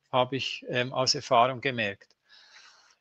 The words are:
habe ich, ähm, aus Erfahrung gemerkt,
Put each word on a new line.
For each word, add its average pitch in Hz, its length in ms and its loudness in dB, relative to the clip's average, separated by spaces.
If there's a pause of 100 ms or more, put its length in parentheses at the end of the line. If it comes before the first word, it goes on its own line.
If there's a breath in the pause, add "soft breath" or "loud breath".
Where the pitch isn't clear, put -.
(120)
habe 127 240 2
ich, - 340 -8
ähm, 127 240 -2
aus 131 220 0
Erfahrung 123 460 2
gemerkt, 113 540 -4 (840 soft breath)